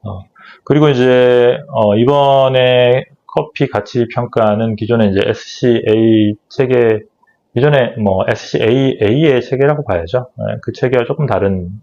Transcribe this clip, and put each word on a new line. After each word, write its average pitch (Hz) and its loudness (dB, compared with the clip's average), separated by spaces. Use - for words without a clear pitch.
어, 98 -12
그리고 147 2
이제, 123 4
어, 107 0
이번에 131 2
커피 147 -4
가치 117 -4
평가는 113 -2
기존의 110 0
이제 98 0
에스씨에이 110 0
체계, 117 0
기존에 131 0
뭐 98 0
에스씨에이 127 0
에이의 127 2
체계라고 143 -2
봐야죠. 104 -4
예, 107 -6
그 - -8
체계와 123 -2
조금 143 -4
다른 95 -2